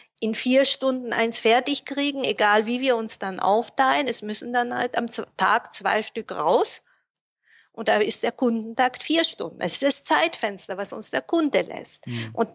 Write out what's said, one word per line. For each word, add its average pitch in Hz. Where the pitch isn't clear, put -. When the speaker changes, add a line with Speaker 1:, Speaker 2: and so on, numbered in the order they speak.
Speaker 1:
in 220
vier 254
Stunden 254
eins 226
fertig 247
kriegen, 277
egal 208
wie 240
wir 262
uns 220
dann 190
aufteilen. 262
Es 240
müssen 214
dann 240
halt 247
am 240
Z-, -
Tag 202
zwei 196
Stück -
raus. 196
Und -
da 208
ist 214
der 233
Kundentakt 233
vier 330
Stunden. -
Das 170
ist -
das 277
Zeitfenster, 220
was 196
uns 220
der 269
Kunde 311
lässt. -
Speaker 2:
Mhm. 117
Speaker 1:
Und 226